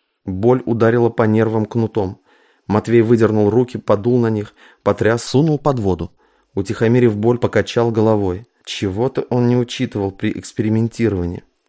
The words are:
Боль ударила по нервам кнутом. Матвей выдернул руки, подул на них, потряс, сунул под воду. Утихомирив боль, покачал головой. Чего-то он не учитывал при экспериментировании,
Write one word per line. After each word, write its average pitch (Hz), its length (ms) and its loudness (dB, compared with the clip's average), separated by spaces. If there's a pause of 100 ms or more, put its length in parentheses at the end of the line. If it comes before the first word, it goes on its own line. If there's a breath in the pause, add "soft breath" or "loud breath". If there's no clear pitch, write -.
(240)
Боль 117 400 2
ударила 117 440 2
по 113 160 0
нервам 110 420 0
кнутом. 107 540 -4 (480 soft breath)
Матвей 107 340 2
выдернул 107 480 2
руки, 120 280 0
подул 117 420 0
на 117 80 0
них, 107 260 -6 (300 soft breath)
потряс, 107 400 0
сунул 151 340 0
под 131 220 -2
воду. 87 320 -2 (420)
Утихомирив 113 640 2
боль, 117 220 2
покачал 117 520 0
головой. 107 560 0 (180)
Чего-то 107 580 -4
он 123 260 0
не 123 80 2
учитывал 117 560 -4
при 107 200 -4
экспериментировании, 107 1080 -4 (260)